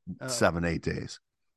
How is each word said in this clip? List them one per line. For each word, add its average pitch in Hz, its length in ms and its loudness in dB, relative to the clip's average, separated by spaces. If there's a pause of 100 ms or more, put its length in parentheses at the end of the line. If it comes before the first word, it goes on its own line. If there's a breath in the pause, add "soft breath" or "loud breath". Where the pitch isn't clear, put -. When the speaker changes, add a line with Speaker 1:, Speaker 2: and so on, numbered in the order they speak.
(220)
Speaker 1:
Oh. 131 40 -8
Speaker 2:
seven, 90 380 2
eight 82 180 0
days. - 380 -4 (360)